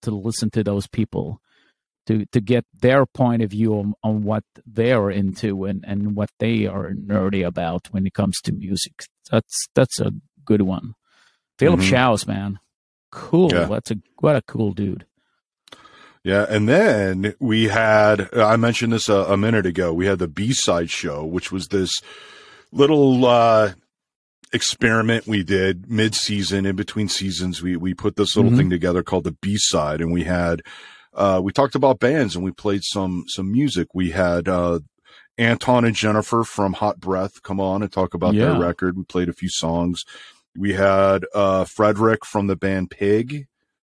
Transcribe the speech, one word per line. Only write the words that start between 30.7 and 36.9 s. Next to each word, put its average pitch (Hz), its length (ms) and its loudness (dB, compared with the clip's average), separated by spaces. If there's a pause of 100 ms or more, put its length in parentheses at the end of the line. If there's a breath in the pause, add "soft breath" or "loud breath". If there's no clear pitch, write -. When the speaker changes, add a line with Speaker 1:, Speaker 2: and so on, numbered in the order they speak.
Speaker 2:
uh, 95 300 2
we 98 80 -4
talked 139 240 2
about 131 240 2
bands 123 360 0
and 87 80 -6
we 92 80 -4
played 101 320 -4
some, 92 440 -4
some 95 240 -6
music. 117 420 0
We 90 180 -2
had, 87 360 0
uh, 87 320 0 (580 soft breath)
Anton 117 480 2
and 113 100 0
Jennifer 107 480 0
from 98 300 -2
Hot 101 260 -4